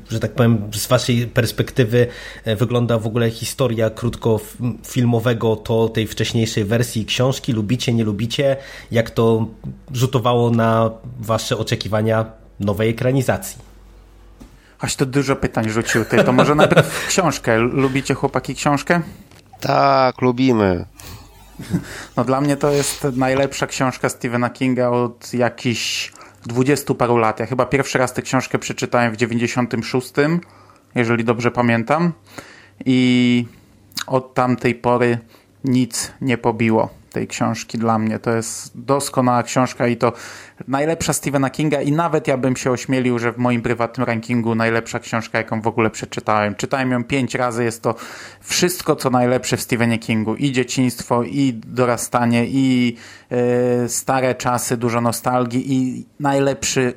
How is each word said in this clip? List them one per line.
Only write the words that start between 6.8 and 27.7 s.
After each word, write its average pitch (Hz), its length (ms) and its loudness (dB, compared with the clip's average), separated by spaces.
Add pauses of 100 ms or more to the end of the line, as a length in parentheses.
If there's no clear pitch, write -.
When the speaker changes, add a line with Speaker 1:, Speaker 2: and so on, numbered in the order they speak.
Speaker 1:
książki? 131 480 -2
Lubicie, 110 400 -2
nie 117 120 2
lubicie? 117 520 0 (340)
Jak 113 200 0
to 113 360 2 (460)
rzutowało 120 580 2
na 113 400 2 (300)
wasze 110 380 -2
oczekiwania 110 680 0 (360)
nowej 104 300 0
ekranizacji? 123 840 -2 (1120)
Speaker 2:
Aś 127 140 -2
to 143 100 2
dużo 135 300 0
pytań 113 340 -2
rzucił 113 340 0
ty. - 200 4
To 127 80 4
może 127 220 4
najpierw - 520 4
<laughs> - 20 -4
książkę. 139 500 2
Lubicie, 131 560 0
chłopaki, 135 400 -2
książkę? 151 460 0 (600)
Speaker 3:
Tak, 139 600 4
lubimy. 120 640 2 (1300)
Speaker 2:
No, 131 80 0
dla 131 160 2
mnie 143 160 2
to 147 140 2
jest 143 360 0 (100)
najlepsza 135 500 0
książka 131 420 -2
Stephena 120 420 -2
Kinga 127 380 0
od 120 460 -2
jakichś - 800 -2 (340)
dwudziestu 131 480 2
paru 120 220 2
lat. 110 240 2
Ja 113 60 -4
chyba 123 200 0
pierwszy 135 320 0